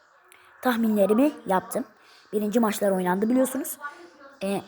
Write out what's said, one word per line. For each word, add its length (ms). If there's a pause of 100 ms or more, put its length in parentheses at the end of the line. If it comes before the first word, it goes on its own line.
(640)
tahminlerimi 680 (140)
yaptım. 380 (480)
Birinci 280
maçlar 300
oynandı 380
biliyorsunuz. 500 (640)
Ee, 260